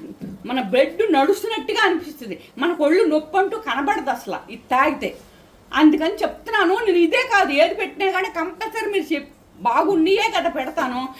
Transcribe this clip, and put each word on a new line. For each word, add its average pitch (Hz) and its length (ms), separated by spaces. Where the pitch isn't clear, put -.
మన 247 160
బ్లడ్ 277 500
నడుస్తున్నట్టుగా 403 720
అనిపిస్తుంది. 302 560
మనకు 311 260
ఒళ్ళు 330 200
నొప్పి 311 340
అంటూ 392 200
కనబడదు 277 520
అసలు 240 420
ఇది 220 100
తాగితే. 262 460
అందుకని 311 400
చెప్తున్నాను 415 600
నేను. 359 120
ఇదే 339 240
కాదు, 381 180
ఏది 302 240
పెట్టినా 392 360
కానీ 381 240
కంపల్సరీ 415 560
మీరు 359 220
చెప్-, - 480
బాగున్నాయే 330 760
కదా 339 140
పెడతాను. 262 600